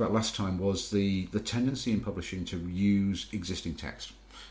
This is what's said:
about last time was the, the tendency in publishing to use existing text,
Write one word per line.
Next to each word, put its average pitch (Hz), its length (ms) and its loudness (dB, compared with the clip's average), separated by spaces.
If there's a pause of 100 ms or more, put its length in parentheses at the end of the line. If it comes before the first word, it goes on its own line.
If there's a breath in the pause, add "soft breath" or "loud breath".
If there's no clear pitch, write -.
about 98 120 2
last 110 220 2
time 95 240 0
was 95 320 0
the, 98 400 4
the 107 80 0
tendency 120 520 0
in 104 80 4
publishing 92 460 -4
to 95 120 -6
use 98 720 2
existing 90 440 -4
text, - 380 -10 (380 loud breath)